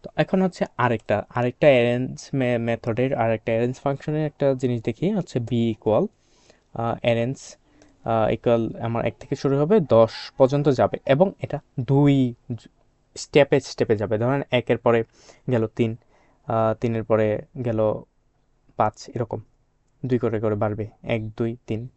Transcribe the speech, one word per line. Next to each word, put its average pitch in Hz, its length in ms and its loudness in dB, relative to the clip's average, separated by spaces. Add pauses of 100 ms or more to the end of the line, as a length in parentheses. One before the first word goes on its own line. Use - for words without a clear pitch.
তো - 120 -16
এখন 185 260 0
হচ্ছে 185 240 -2 (120)
আরেকটা, 113 520 0
আরেকটা 123 380 0
অ্যারেঞ্জ 127 640 2
মে-, 123 260 0
মেথডের, 117 560 -2
আরেকটা 113 360 0
অ্যারেঞ্জ 120 240 0
ফাংশনের 151 500 -4
একটা 143 280 0
জিনিস 123 280 -2
দেখি, 147 300 -4
হচ্ছে 185 280 -4
বি 117 300 0
ইকুয়াল, 113 380 0 (640)
আহ, 117 280 -4
অ্যারেঞ্জ, 120 560 -2 (480)
আহ, 113 260 0
ইকুয়াল 117 440 0
আমার 117 300 -4
এক 117 140 -4
থেকে - 160 -6
শুরু 139 220 -2
হবে, 165 220 2
দশ 113 580 2
পর্যন্ত 143 320 4
যাবে 113 360 2
এবং 165 340 4
এটা - 200 -8 (200)
দুই 135 540 2 (200)
জ-, - 140 -14 (500)
স্টেপে 143 420 4
স্টেপে 113 380 -2
যাবে। 104 200 -2
ধরেন 127 240 0 (100)
একের 120 260 0
পরে 117 260 2 (480)
গেল 113 160 0
তিন, 117 300 -2 (500)
আহ, 113 260 0
তিনের 113 300 -4
পরে 110 380 0 (240)
গেল 110 140 -2 (960)
পাঁচ, - 320 -2
এরকম 113 320 -6 (640)
দুই 123 140 0
করে 113 200 -2
করে 107 160 0
বাড়বে, 107 320 -4 (160)
এক, 110 260 -4
দুই, 117 280 -6 (100)
তিন। 117 300 -8